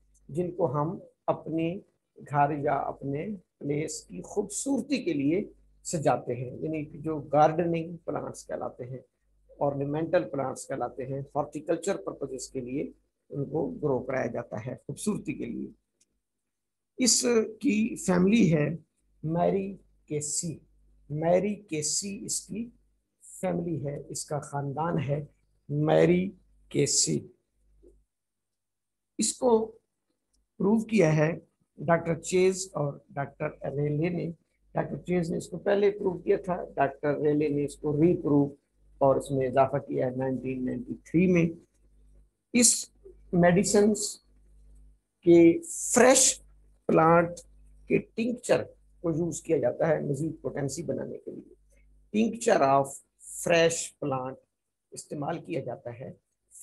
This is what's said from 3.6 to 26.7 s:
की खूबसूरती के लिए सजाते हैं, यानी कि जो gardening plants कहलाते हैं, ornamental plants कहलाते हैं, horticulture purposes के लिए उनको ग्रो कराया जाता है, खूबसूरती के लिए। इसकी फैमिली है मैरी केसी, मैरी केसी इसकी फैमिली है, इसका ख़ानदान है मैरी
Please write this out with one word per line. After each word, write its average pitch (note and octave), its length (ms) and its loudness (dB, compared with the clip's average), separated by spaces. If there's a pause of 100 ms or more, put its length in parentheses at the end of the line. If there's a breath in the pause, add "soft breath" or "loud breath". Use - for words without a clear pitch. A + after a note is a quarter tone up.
की F3+ 120 -12
खूबसूरती A#3+ 840 -4
के E3 100 -2
लिए D3 380 0 (320)
सजाते C3 500 0
हैं, B2 260 -8
यानी D#3 260 -6
कि - 120 -18
जो D3+ 220 -6
gardening E3 800 2
plants C3+ 460 -8
कहलाते - 400 -8
हैं, B2 220 -14 (560)
ornamental D3 640 0
plants C3+ 420 -6
कहलाते B2 380 -6
हैं, C#3 220 -8 (100)
horticulture D#3+ 640 -4
purposes C3+ 500 -10
के C3 140 -8
लिए C3 320 -6 (380)
उनको D#3 360 -4
ग्रो D3 320 -2
कराया C3 280 -4
जाता A#2 320 -8
है, G#2+ 160 -8
खूबसूरती - 580 -6
के A#2+ 120 -8
लिए। C3 260 -10 (1300)
इसकी A3+ 960 0
फैमिली F#3+ 520 4
है D#3 320 2 (460)
मैरी F3+ 540 -2 (280)
केसी, D3+ 540 -6 (500)
मैरी F3+ 440 2
केसी D#3+ 720 -6
इसकी - 480 -8 (500)
फैमिली F3 540 -6
है, C#3+ 340 -8
इसका D3 280 -6
ख़ानदान D3 580 -4
है C#3+ 320 -4 (420)
मैरी D#3+ 640 4 (380)